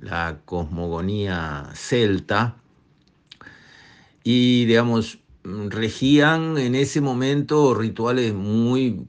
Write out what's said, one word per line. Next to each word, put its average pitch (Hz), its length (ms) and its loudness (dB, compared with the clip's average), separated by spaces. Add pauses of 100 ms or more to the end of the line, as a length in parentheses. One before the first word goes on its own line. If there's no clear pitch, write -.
la 82 440 -6
cosmogonía 85 1300 -4
celta. 110 840 0 (1700)
Y, 123 420 4
digamos, 113 520 2 (260)
regían 135 1160 0
en 127 160 0
ese 139 260 0
momento 143 720 2
rituales 113 640 -2
muy 113 720 0